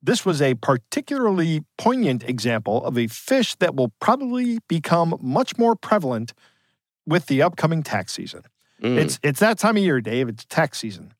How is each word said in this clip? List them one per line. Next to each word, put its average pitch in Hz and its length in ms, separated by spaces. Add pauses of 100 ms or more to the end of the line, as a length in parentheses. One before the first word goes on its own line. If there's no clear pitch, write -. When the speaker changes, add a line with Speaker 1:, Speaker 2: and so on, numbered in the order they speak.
Speaker 1:
this 202 240
was 160 160
a 131 120
particularly 165 1080 (120)
poignant 214 520
example 117 560
of 127 140
a 120 80
fish - 540
that 165 160
will 127 240
probably 247 580 (100)
become 165 540
much 139 340
more 233 200
prevalent 127 560 (760)
with 170 200
the 135 140
upcoming 156 440
tax 95 300
season." - 280 (400)
Speaker 2:
Mm. 123 160
Speaker 1:
It's, 151 240
it's 147 160
that 214 200
time 214 180
of 202 80
year, 143 160
Dave. 117 280
It's 113 180
tax - 320
season. 101 420